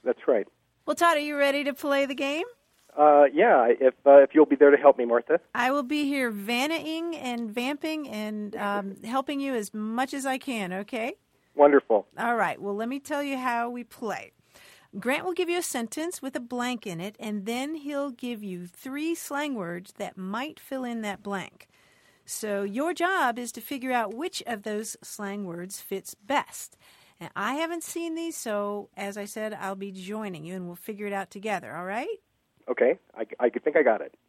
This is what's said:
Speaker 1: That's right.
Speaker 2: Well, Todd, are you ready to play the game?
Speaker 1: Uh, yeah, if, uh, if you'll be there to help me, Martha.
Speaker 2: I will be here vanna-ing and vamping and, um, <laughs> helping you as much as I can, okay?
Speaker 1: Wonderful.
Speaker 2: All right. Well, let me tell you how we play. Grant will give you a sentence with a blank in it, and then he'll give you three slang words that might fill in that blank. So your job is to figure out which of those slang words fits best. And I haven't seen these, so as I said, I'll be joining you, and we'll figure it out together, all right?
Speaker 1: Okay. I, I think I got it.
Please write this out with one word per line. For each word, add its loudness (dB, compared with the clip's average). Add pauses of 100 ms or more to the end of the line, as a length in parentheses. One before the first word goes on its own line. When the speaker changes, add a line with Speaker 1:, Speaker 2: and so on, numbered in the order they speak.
Speaker 1:
That's -2
right. 2 (400)
Speaker 2:
Well, -2
Todd, 4
are 2
you -4
ready 2
to -2
play 0
the -6
game? -4 (500)
Speaker 1:
Uh, 10
yeah, 6
if, 6 (100)
uh, 12
if 2
you'll 10
be 4
there 10
to 8
help 8
me, 0
Martha. 2 (140)
Speaker 2:
I 2
will 0
be 0
here 0
vanna-ing -4
and -6
vamping -4
and, -8
um, -4
<laughs> -16
helping -4
you -4
as -6
much -4
as -6
I -2
can, -6
okay? -6 (400)
Speaker 1:
Wonderful. 4 (100)
Speaker 2:
All -2
right. -2
Well, -8
let -6
me -8
tell -6
you -4
how -4
we -10
play. -10 (680)
Grant -2
will -4
give -2
you 0
a -2
sentence -6
with -8
a -4
blank -6
in -8
it, -10
and -6
then -4
he'll -6
give -10
you -10
three -6
slang -6
words -8
that -8
might -8
fill -8
in -6
that -6
blank. -10 (560)
So -4
your -2
job 0
is -8
to -12
figure -6
out 0
which -8
of -6
those -6
slang -8
words -10
fits -8
best. -6 (420)
And -12
I -4
haven't -4
seen -8
these, -8
so -6
as -10
I -8
said, -8
I'll -6
be -10
joining -10
you, -10
and -8
we'll -12
figure -10
it -6
out -6
together, -6
all -8
right? -8 (500)
Speaker 1:
Okay. 2 (180)
I, -8 (140)
I 2
think -2
I 6
got 4
it. -10 (160)